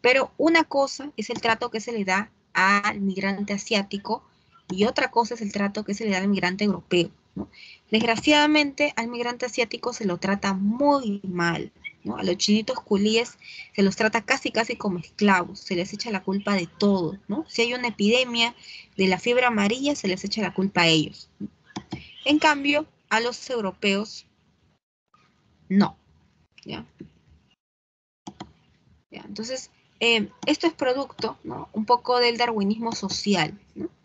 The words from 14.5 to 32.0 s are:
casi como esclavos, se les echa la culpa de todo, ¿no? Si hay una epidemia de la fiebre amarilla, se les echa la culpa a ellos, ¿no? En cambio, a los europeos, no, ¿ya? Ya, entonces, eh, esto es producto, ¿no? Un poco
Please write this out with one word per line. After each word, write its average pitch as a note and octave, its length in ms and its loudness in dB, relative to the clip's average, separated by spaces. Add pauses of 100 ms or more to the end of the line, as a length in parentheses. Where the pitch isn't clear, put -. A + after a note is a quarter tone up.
casi A3+ 240 -2
como F3+ 240 -4
esclavos, F#3+ 600 2
se - 160 -6
les F3+ 180 -4
echa G#3+ 180 -8
la F#3+ 120 -6
culpa G3+ 300 -2
de F3 140 0
todo, G3 500 0 (100)
¿no? C4+ 200 -4
Si - 160 -2
hay A#3+ 100 0
una B3 160 -4
epidemia A#3 680 2 (420)
de F#3+ 100 2
la F3+ 120 2
fiebre B3 260 2
amarilla, A#3+ 500 2
se G#3+ 120 -6
les F#3 160 -2
echa G#3 180 -4
la F3+ 120 -4
culpa F#3+ 280 0
a E3 60 6
ellos, D#3+ 420 2 (100)
¿no? - 80 -10 (760)
En D4 140 4
cambio, D4 460 2 (240)
a G#3+ 100 2
los A#3+ 300 -4
europeos, G3+ 760 -2 (1400)
no, G3 280 4 (680)
¿ya? - 200 -10 (2250)
Ya, - 180 -18
entonces, A#3 440 -10 (280)
eh, A3+ 300 2 (160)
esto D#4 220 2
es D#4+ 60 2
producto, B3+ 680 -2
¿no? - 300 -12
Un G#3+ 120 -2
poco B3 340 2